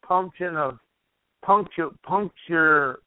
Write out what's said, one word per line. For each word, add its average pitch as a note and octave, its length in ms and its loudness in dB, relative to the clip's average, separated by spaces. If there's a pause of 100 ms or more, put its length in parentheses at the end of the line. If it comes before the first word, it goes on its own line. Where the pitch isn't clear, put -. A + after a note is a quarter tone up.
function F3+ 480 -4
of C3+ 220 -4 (640)
punctu-, F#3 580 0
puncture, D#3+ 1040 0